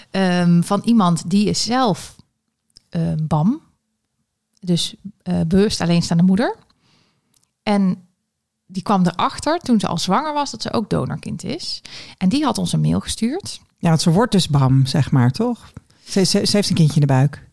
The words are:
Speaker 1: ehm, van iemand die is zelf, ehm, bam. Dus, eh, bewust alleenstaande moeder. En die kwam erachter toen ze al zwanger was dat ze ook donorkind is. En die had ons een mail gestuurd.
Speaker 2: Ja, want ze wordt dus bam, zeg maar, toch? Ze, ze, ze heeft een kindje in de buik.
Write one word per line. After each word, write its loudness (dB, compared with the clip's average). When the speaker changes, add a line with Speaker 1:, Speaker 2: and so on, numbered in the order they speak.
Speaker 1:
ehm, 2
van 0
iemand 2
die 2
is -2
zelf, -2
ehm, -2
bam. 0
Dus, -4
eh, -2
bewust 2
alleenstaande 2
moeder. 2
En 0
die -10
kwam 2
erachter -2
toen 0
ze -4
al -2
zwanger -2
was -4
dat -12
ze -8
ook -4
donorkind -6
is. -10
En 0
die 0
had -2
ons -4
een 0
mail 0
gestuurd. -6
Speaker 2:
Ja, -2
want 2
ze 2
wordt 2
dus 2
bam, 4
zeg -2
maar, 4
toch? -4
Ze, 0
ze, 0
ze 0
heeft 0
een 0
kindje 2
in 2
de 2
buik. 0